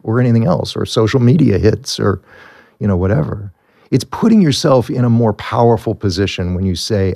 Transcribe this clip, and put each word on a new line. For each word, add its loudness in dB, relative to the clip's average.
or -2
anything 2
else, -2
or -4
social 0
media 4
hits -2
or, -2
you -4
know, 0
whatever. -2
It's 0
putting 2
yourself 2
in -2
a 2
more 2
powerful 0
position -4
when -2
you -2
say, -2